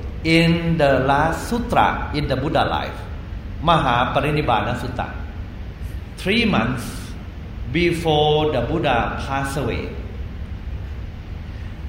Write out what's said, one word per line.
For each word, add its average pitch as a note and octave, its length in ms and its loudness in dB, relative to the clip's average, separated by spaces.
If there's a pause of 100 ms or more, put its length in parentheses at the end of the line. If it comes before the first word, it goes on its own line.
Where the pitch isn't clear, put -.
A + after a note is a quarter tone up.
(240)
in E3 540 6
the C#3 280 6
last D3 440 2
sutra E3 680 2
in D3 120 0
the C3 80 2
Buddha C3 300 2
life, C#2 300 -2 (640)
Mahaparinibbana C3 1160 2
Sutta. - 340 -4 (1040)
Three A3 280 2
months B2+ 640 -2 (600)
before D3+ 800 4
the B2 100 2
Buddha A#2 680 0
passed C#3 300 -2
away, A2 320 -2 (2000)